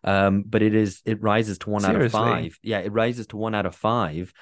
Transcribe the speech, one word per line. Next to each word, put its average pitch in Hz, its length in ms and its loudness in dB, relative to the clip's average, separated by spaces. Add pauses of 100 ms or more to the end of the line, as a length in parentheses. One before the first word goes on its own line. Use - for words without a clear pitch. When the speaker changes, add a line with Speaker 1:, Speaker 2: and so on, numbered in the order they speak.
Speaker 1:
Um, 98 440 2
but 107 160 2
it 107 100 4
is, 107 320 0
it 110 160 -2
rises 107 380 0
to - 100 -10
one 104 160 0
out 95 60 2
of - 60 2
Speaker 2:
Seriously? 110 220 2
Speaker 1:
five. 95 440 -2
Yeah, 107 160 -2
it 95 120 -6
rises 113 360 -2
to 107 100 -12
one 110 160 -4
out 101 140 0
of 87 80 -8
five, 90 680 -2